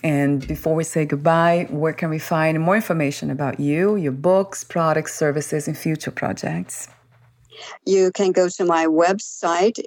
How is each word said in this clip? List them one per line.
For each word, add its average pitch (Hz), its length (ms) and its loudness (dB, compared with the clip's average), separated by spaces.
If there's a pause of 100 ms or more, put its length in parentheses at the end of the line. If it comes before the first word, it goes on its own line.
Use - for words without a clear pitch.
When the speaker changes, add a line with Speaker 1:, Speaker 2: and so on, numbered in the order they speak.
Speaker 1:
And 143 420 2
before 160 280 -2
we 160 100 0
say 160 220 -2
goodbye, 165 640 2
where 156 220 -2
can 165 180 -6
we 156 100 -4
find 160 400 0
more 175 160 2
information 156 540 -2
about 139 280 -4
you, 165 380 2
your 156 160 -2
books, 185 500 0
products, 160 520 -2
services, 147 520 -2
and 151 100 -4
future - 360 -4
projects? - 760 -6 (1000)
Speaker 2:
You 190 260 4
can 190 200 2
go 180 160 4
to 185 160 -4
my 165 220 2
website. 175 1000 2